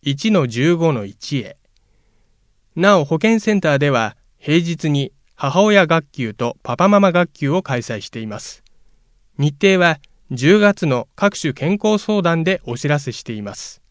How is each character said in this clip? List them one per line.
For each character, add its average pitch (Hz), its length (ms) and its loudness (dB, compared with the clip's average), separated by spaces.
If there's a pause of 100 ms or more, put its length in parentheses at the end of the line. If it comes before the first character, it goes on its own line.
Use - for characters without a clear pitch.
一 143 300 -2
の 170 160 2
十 123 280 0
五 165 200 0
の 107 100 -6
一 127 340 -10
へ。 101 200 -12 (1200)
な 190 220 4
お、 147 60 0
保 160 140 -2
健 220 220 2
セ 220 120 -2
ン 202 80 0
タ 156 140 0
ー 139 40 2
で 143 120 0
は、 113 260 -2 (220)
平 156 200 0
日 165 320 -2
に 139 220 -2 (220)
母 147 280 0
親 202 240 4
学 160 240 0
級 113 240 -6
と 120 280 -4
パ 123 140 -6
パ 185 120 4
マ 202 120 6
マ 190 120 4
学 175 200 0
級 139 180 -4
を 185 120 0
開 123 200 -4
催 110 180 -10
し - 100 -16
て 117 100 -12
い 110 60 -8
ま 104 140 -10
す。 - 220 -18 (760)
日 143 220 0
程 190 180 4
は、 165 220 2 (300)
十 139 280 4
月 202 280 2
の 123 280 -2
各 202 220 0
種 147 160 -4
健 185 300 -2
康 214 160 2
相 208 240 -2
談 165 200 0
で 180 220 -2
お 117 140 -8
知 147 100 -4
ら 147 100 0
せ 131 140 -8
し - 100 -14
て 120 100 -10
い 107 100 -8
ま 101 120 -10
す。 - 360 -18